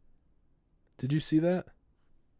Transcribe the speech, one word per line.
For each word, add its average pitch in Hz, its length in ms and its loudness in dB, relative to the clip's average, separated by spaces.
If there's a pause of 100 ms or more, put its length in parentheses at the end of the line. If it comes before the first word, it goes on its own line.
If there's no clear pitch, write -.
(960)
Did 131 160 -4
you 156 60 2
see - 200 0
that? 175 280 0 (720)